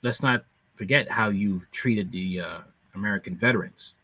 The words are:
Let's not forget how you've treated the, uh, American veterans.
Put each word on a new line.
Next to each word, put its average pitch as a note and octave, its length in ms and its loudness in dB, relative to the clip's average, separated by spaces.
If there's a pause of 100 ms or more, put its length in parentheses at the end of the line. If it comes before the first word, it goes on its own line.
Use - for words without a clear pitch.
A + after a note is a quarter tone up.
Let's A#2+ 220 -2
not B2+ 220 4 (300)
forget A2+ 360 2
how G#2+ 180 2
you've G2 420 0
treated G#2+ 400 0
the, F#2 280 -4
uh, E2 200 -8 (360)
American G2 400 -4
veterans. - 580 0 (100)